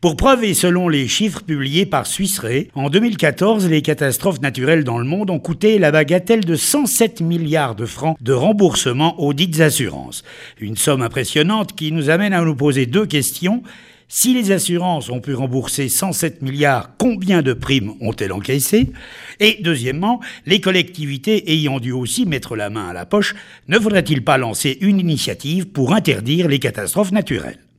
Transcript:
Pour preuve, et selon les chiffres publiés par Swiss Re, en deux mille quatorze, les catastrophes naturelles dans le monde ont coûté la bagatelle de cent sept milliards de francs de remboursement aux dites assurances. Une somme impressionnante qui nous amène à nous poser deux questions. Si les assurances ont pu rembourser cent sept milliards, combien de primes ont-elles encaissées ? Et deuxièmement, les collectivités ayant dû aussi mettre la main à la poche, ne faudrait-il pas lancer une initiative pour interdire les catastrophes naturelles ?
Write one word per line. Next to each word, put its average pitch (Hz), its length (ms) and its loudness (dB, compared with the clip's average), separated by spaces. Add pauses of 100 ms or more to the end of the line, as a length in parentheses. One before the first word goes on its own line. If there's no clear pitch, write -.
Pour 165 140 2
preuve, 247 280 4
et 196 100 2
selon 180 340 2
les 139 200 0
chiffres 202 340 -2
publiés 147 420 0
par 156 220 -2
Swiss - 320 -4
Re, 123 360 -2
en 139 140 -2
deux 160 120 4
mille 220 180 0
quatorze, 185 500 2
les 156 140 4
catastrophes 147 580 0
naturelles 139 420 2
dans 120 140 -2
le 120 80 -2
monde 185 240 -2
ont 170 100 -2
coûté 208 400 2
la 165 120 6
bagatelle 180 560 2
de 165 100 0
cent 285 300 0
sept - 340 0
milliards 160 540 0
de 113 100 -6
francs 151 340 -4
de 123 140 -2
remboursement 160 880 2
aux 143 140 0
dites 160 260 0
assurances. 82 640 0 (340)
Une 107 200 -8
somme 139 240 2
impressionnante 151 760 -2
qui 156 160 -4
nous 156 160 0
amène 190 240 2
à 180 80 2
nous 160 160 2
poser 135 300 2
deux 170 180 2
questions. 185 580 -2 (460)
Si - 240 0
les 226 200 2
assurances 175 580 -2
ont 123 100 -4
pu 139 140 -4
rembourser 127 560 -2
cent 190 220 -2
sept - 280 -4
milliards, 135 560 0
combien 190 460 2
de 131 100 2
primes 117 480 0
ont-elles 104 320 -4
encaissées ? 135 600 2 (460)
Et 208 220 4
deuxièmement, 165 600 -2 (260)
les 185 160 0
collectivités 175 920 -2
ayant 147 260 0
dû 123 140 -6
aussi 127 320 -2
mettre 139 320 -6
la 104 140 -6
main 104 180 -8
à 87 60 -10
la 90 100 -10
poche, 202 300 0 (340)
ne 170 100 2
faudrait-il 190 460 0
pas 139 140 4
lancer 127 420 -2
une 196 180 2
initiative 165 680 -2
pour 135 260 0
interdire 156 560 2
les 139 100 2
catastrophes 127 540 -2
naturelles ? 117 460 -4 (200)